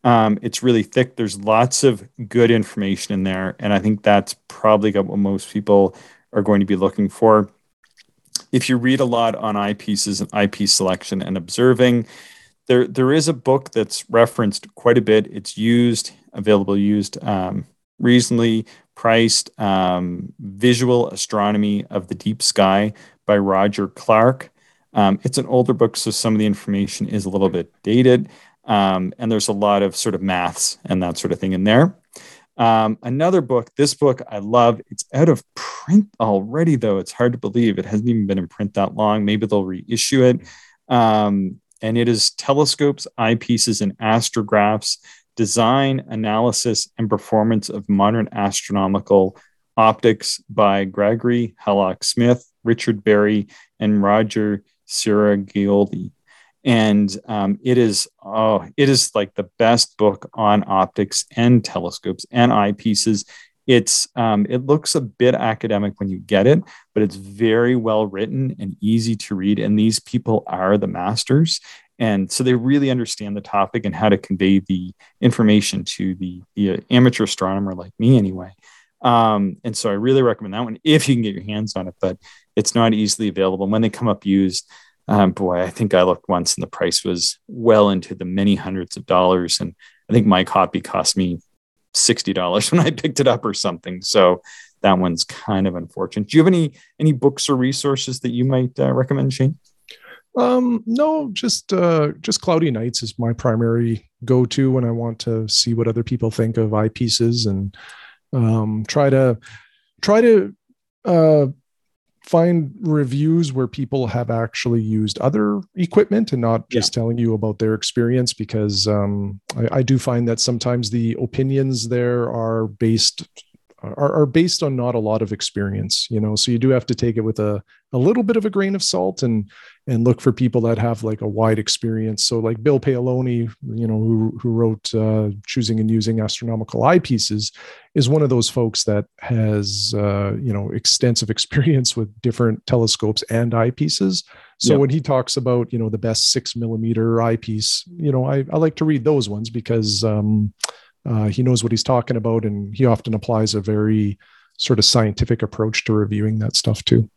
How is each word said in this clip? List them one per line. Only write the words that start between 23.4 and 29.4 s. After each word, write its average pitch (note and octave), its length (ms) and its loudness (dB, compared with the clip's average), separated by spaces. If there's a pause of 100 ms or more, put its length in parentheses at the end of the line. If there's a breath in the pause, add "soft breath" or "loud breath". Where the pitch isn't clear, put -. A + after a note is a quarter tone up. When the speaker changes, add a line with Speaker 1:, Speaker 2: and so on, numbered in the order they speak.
Speaker 1:
Clark. - 600 2 (440)
Um, G2 300 4
it's - 120 -2
an C3+ 100 -2
older B2+ 280 2
book, A2 220 2
so - 140 -4
some A2 240 -2
of G#2 40 2
the G#2+ 80 2
information G2+ 600 -4
is G2+ 180 -4
a F#2+ 40 -4
little F#2+ 220 0
bit E2+ 200 -6 (120)
dated. B2 460 4 (380 soft breath)
Um, F#2+ 520 0
and A#2 120 -4
there's G#2+ 180 0